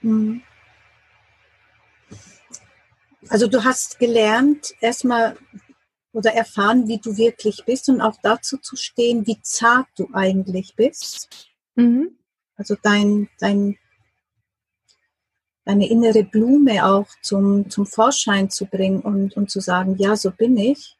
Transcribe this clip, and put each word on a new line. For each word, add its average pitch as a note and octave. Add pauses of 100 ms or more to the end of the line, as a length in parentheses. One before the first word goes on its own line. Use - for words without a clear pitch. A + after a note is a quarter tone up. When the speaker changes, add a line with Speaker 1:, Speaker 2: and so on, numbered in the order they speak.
Speaker 1:
Mhm. A3 (2750)
Also A3+
du G#3+
hast -
gelernt, A#3
erstmal A#3+ (760)
oder A3
erfahren, A3
wie A3+
du A3
wirklich A3
bist B3+
und B3+
auch A3
dazu B3+
zu -
stehen, A#3+
wie A3
zart A#3+ (100)
du F#3+
eigentlich F#3+
bist. - (280)
Speaker 2:
Mhm. A#3+ (400)
Speaker 1:
Also G3+
dein, G#3 (100)
dein, G3+ (1900)
deine G3+
innere A3+
Blume A#3
auch G3 (160)
zum, G3
zum G3+
Vorschein G#3
zu -
bringen F#3+
und, G3
und G3+
zu G3
sagen, F#3+
"Ja, G3+
so G3+
bin A#3
ich." A3+